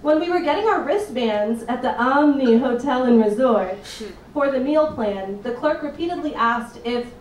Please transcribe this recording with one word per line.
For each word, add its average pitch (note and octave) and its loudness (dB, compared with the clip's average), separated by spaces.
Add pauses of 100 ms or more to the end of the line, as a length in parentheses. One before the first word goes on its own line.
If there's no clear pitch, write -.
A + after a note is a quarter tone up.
When D#4 2
we F4 -4
were F4+ 0
getting D#4+ 0
our G#4 2
wristbands A3+ -2
at B3 -4
the A#3+ -2
Omni C4+ 4
Hotel B3+ 0
and A#3 6
Resort G#3 2 (580)
for C#4+ 0
the C4+ -2
meal D4+ 2
plan, G3+ -4
the A#3+ -6
clerk D4+ -2
repeatedly D4+ -6
asked A#3 -2
if A#3+ -2 (140)